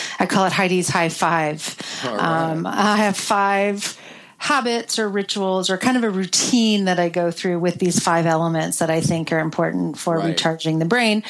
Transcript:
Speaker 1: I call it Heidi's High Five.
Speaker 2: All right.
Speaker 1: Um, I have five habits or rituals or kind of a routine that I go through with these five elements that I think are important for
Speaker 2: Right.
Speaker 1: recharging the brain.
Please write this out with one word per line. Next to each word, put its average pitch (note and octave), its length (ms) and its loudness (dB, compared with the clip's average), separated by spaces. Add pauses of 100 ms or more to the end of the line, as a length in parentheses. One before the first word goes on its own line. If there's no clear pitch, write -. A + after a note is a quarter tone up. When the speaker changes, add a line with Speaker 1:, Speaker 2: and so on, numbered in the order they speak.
(180)
Speaker 1:
I F3+ 80 0
call F#3+ 200 2
it E3+ 60 0
Heidi's F3+ 360 2
High E3+ 220 0
Five. D#3+ 680 -2 (280)
Speaker 2:
All A#2 120 -6
right. E3 340 0
Speaker 1:
Um, D#3+ 160 -4
I G#3 300 2
have G#3 200 2
five G3+ 800 0 (420)
habits A#3+ 600 -2
or A3 80 0
rituals G3 640 -2
or F#3+ 80 0
kind B3+ 220 0
of A#3 40 2
a A3+ 60 2
routine G3+ 800 2
that F3+ 120 2
I F3 120 2
go F3 200 0
through F3 280 -2
with F3 200 0
these E3+ 240 2
five E3+ 220 2
elements D#3+ 540 0
that E3 100 0
I D#3+ 140 2
think E3 300 0
are E3 60 2
important D#3+ 600 -2
for E3+ 180 0
Speaker 2:
Right. D#3+ 120 0
Speaker 1:
recharging D#3+ 500 0
the E3 80 2
brain. A3 440 2